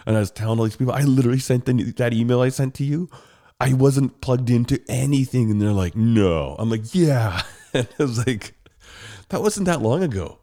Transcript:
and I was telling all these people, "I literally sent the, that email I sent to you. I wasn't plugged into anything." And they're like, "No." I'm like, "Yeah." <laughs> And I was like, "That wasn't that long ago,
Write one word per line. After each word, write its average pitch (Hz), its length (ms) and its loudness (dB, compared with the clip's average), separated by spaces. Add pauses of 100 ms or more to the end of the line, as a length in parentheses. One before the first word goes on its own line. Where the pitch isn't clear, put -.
and 110 100 2
I 107 40 2
was 98 100 -2
telling 110 280 -4
all 113 60 2
these 110 120 -4
people, 127 160 -2
"I 135 100 -2
literally 131 380 2
sent 127 260 -2
the, 120 260 0
that 120 200 -2
email 117 280 2
I 127 100 2
sent 131 240 -4
to 139 100 -6
you. 151 240 -4 (520)
I 131 120 2
wasn't 135 480 2
plugged 123 300 0
into 120 380 2
anything." 127 640 0
And 104 100 2
they're 104 120 2
like, 92 240 -2
"No." 95 640 2
I'm 113 120 -2
like, 110 240 -6
"Yeah." 120 540 2
<laughs> - 40 -20 (200)
And 127 140 -2 (140)
I - 20 2
was 120 240 -2
like, 120 280 -6 (720)
"That - 140 -4
wasn't 208 240 -2
that 165 140 0
long 117 220 0
ago, 101 400 -6